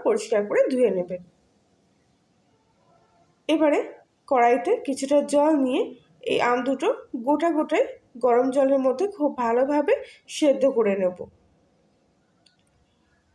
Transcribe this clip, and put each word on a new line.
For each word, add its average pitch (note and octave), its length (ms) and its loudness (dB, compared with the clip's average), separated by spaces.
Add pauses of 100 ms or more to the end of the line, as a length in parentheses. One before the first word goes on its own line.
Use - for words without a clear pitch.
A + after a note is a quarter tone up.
পরিষ্কার G#3+ 420 0
করে - 240 2
ধুয়ে B3 220 2
নেবেন। F3+ 300 -6 (2250)
এবারে D4+ 300 2 (480)
কড়াইতে B3 440 2 (140)
কিছুটা C#4 320 -2 (160)
জল D4 200 4 (120)
নিয়ে C4 160 0 (500)
এই - 100 0
আম A#3+ 220 0
দুটো C#4 240 -2 (360)
গোটা D4 280 0
গোটাই D#4 320 0 (400)
গরম B3 280 2
জলের C4+ 340 2
মধ্যে C4 200 0 (100)
খুব D4 220 -2
ভালোভাবে C4+ 560 0 (440)
সেদ্ধ C4+ 260 2 (120)
করে G#3 200 0
নেব। F3+ 220 -2 (2250)